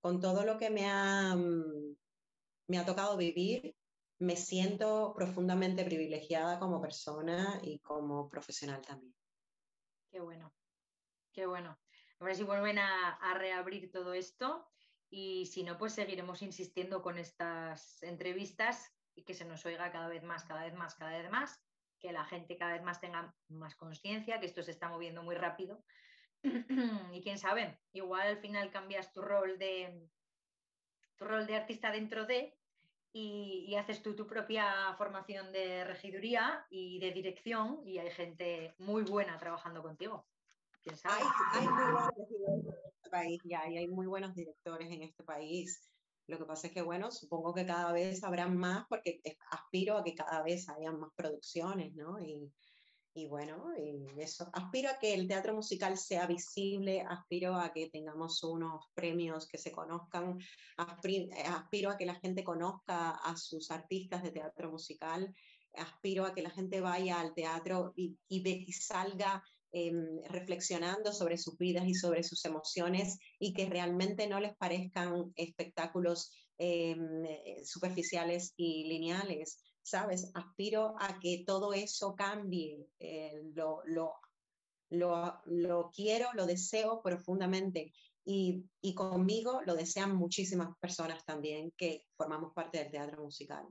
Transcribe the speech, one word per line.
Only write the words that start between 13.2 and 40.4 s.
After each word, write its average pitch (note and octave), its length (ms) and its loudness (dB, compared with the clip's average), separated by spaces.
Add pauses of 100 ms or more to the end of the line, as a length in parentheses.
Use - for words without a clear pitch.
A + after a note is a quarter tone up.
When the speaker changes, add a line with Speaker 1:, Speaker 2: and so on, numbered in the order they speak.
Speaker 2:
reabrir F#3+ 580 -2
todo F3+ 220 -4
esto B3+ 520 -2 (440)
y F#3+ 380 -4
si F3+ 160 -4
no, E3+ 140 -4
pues G#3+ 160 -2
seguiremos F3+ 480 -4
insistiendo F#3 600 -4
con F3 180 -4
estas E3 840 -6
entrevistas F3+ 840 -2 (260)
y - 100 -20
que - 80 -8
se F3+ 100 -10
nos E3 220 -10
oiga E3+ 260 -2
cada E3 160 -6
vez E3 160 -6
más, E3+ 220 -6
cada D#3+ 180 -6
vez E3 100 -6
más, E3+ 220 -8
cada D#3+ 220 -8
vez E3+ 120 -6
más, B3+ 320 -2 (380)
que F3 140 -6
la D#3 100 -2
gente E3+ 340 -8
cada F3 160 0
vez E3+ 100 -4
más F3 180 -4
tenga E3+ 340 -6 (140)
más D#3 260 -12
conciencia, G#3+ 640 -4
que G3 60 -6
esto F3 180 -4
se E3 80 -6
está E3 160 -6
moviendo E3+ 360 -6
muy E3+ 120 -2
rápido. F3+ 480 -4 (600)
<clears throat> A#3+ 680 0
Y F3+ 80 -8
quién G3+ 160 -4
sabe, G3 420 0 (120)
igual F#3 360 0
al G#3 100 4
final G3+ 340 -2
cambias F#3+ 400 -6
tu F#3+ 100 -8
rol F#3+ 380 4
de, F3+ 480 -4 (1120)
tu G3 80 -10
rol G#3+ 220 2
de G#3+ 80 0
artista A3 360 -2
dentro G#3+ 340 -2
de B3+ 320 0 (560)
y, G#3 560 -6
y G3+ 60 0
haces G#3 280 -2
tú G#3 120 -4
tu G#3+ 120 -6
propia G#3 680 0
formación G3 560 -6
de F#3 320 -2
regiduría A3 840 0
y F#3 300 -6
de F#3 120 0
dirección A3 760 -2
y F#3 140 -6
hay E3+ 120 -4
gente E3+ 680 -4
muy G#3 260 0
buena G3 340 2
trabajando E3 440 -6
contigo. E3 460 -8 (560)